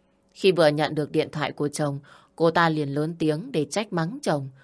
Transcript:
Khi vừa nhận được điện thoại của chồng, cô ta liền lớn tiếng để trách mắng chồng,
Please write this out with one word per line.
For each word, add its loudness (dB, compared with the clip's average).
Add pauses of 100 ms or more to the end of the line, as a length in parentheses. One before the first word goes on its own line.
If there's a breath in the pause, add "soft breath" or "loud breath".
(340)
Khi 2
vừa 6
nhận 0
được -4
điện 0
thoại -4
của -4
chồng, -4 (360 loud breath)
cô 4
ta 4
liền -2
lớn -4
tiếng -2
để -2
trách -6
mắng -4
chồng, -2 (140 soft breath)